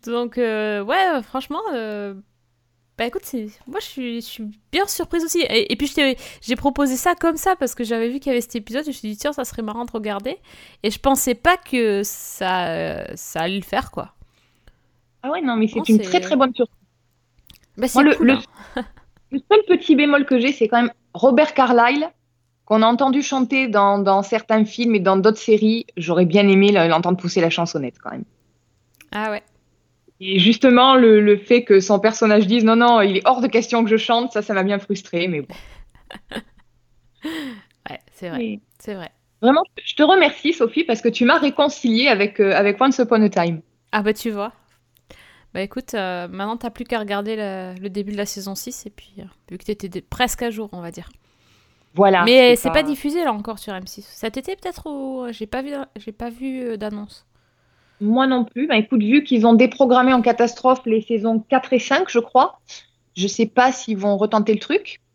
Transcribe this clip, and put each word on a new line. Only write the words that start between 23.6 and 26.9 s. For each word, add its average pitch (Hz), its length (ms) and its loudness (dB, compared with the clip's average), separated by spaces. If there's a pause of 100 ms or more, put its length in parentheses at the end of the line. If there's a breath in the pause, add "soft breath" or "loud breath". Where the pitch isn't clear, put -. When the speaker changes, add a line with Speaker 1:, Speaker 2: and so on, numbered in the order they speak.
Speaker 2:
dans, 202 300 2
dans 196 240 2
certains 220 420 0
films 233 300 -2
et 202 60 2
dans 190 160 2
d'autres 214 220 2
séries. 220 480 2 (100)
J'aurais 170 300 0
bien 202 220 4
aimé 196 260 6
l-, 165 140 4
l'entendre 175 300 0